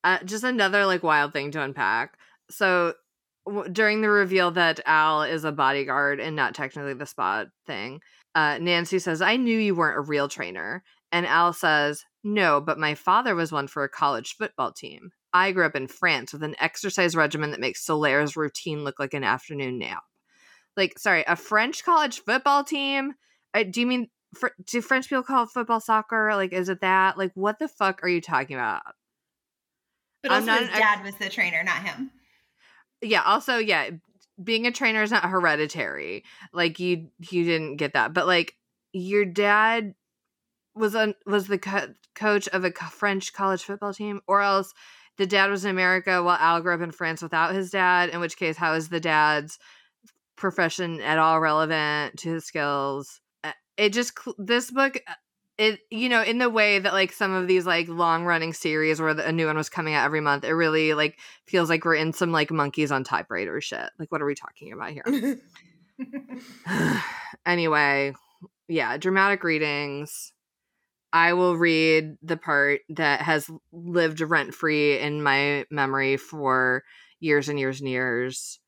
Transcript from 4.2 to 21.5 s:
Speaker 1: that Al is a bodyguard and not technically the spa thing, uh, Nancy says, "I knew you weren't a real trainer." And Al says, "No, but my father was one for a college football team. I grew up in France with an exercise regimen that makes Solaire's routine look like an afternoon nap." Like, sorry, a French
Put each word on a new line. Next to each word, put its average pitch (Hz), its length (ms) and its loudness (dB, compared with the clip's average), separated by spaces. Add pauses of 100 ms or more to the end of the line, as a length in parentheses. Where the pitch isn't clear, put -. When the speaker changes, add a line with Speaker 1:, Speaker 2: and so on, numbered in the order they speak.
Speaker 1:
that 165 340 2
Al 156 360 4
is 151 220 -2
a 156 80 -2
bodyguard 139 680 0
and 151 160 -6
not 131 220 0
technically 139 380 -8
the 143 120 -12
spa 101 380 -2 (200)
thing, 127 360 -10 (340)
uh, 151 260 2
Nancy 170 380 0
says, 170 240 -2
"I 214 140 2
knew 233 200 0
you 208 200 0
weren't 160 220 2
a - 20 -2
real 143 280 -2
trainer." 95 540 -8 (300)
And 175 140 0
Al 170 260 2
says, 147 520 0 (200)
"No, 185 360 4
but 151 200 -2
my 151 160 -2
father 214 400 2
was 160 160 -2
one 139 160 -4
for 143 160 -4
a 139 40 -4
college 135 480 -2
football - 360 -4
team. - 400 -20 (200)
I 190 200 4
grew 180 140 2
up 151 100 -2
in 131 100 -4
France 143 460 -2
with 147 100 -10
an 151 160 -6
exercise 175 560 -2
regimen 151 360 0
that - 100 -10
makes - 260 -6
Solaire's 151 500 0
routine 151 480 -6
look 139 140 -8
like 139 160 -6
an 139 100 -6
afternoon 127 540 -4
nap." 87 240 -10 (760)
Like, 190 220 0
sorry, 175 280 2
a 170 100 2
French 226 480 -2